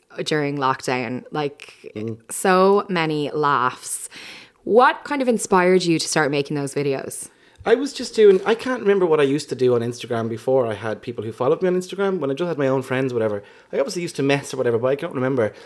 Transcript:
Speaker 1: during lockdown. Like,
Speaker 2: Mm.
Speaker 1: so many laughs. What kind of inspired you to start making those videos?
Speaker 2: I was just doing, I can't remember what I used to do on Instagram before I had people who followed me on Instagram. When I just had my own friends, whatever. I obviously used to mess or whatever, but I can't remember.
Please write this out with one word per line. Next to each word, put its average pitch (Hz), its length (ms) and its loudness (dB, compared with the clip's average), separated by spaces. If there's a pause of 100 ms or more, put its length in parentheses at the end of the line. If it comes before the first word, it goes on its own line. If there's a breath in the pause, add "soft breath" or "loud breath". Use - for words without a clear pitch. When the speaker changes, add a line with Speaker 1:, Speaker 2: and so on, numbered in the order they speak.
(240)
Speaker 1:
during 147 340 -2
lockdown. 127 720 -2
Like, 147 420 -6 (220)
Speaker 2:
Mm. 110 220 -8 (140)
Speaker 1:
so 196 580 4
many 160 420 -2
laughs. 139 800 -2 (540 loud breath)
What 262 400 4
kind 285 180 -4
of 247 60 0
inspired 185 560 4
you 170 160 2
to - 80 -4
start 156 240 0
making 143 240 -2
those 143 180 -6
videos? - 560 -6 (360 soft breath)
Speaker 2:
I 220 100 4
was 277 160 -2
just - 240 -10
doing, 202 300 8
I 220 100 2
can't 247 260 -4
remember 196 240 2
what 156 140 4
I 147 40 4
used 139 260 0
to 135 60 -4
do 123 200 2
on 117 60 2
Instagram 117 480 -4
before 127 380 0
I 110 60 -4
had 104 280 -6
people 113 240 -8
who 113 80 -8
followed 139 280 0
me 185 60 0
on 180 80 0
Instagram. 185 440 -4
When 139 120 -2
I - 20 -4
just 170 140 -4
had 160 100 -4
my 139 100 0
own 131 140 0
friends, 131 320 -2
whatever. 107 300 -2 (300 loud breath)
I 196 60 0
obviously 214 240 -4
used 165 140 -8
to 147 60 -2
mess 139 300 0
or 135 40 -6
whatever, 120 200 0
but 120 100 -2
I 139 80 0
can't 170 180 -8
remember. 127 380 0 (140 loud breath)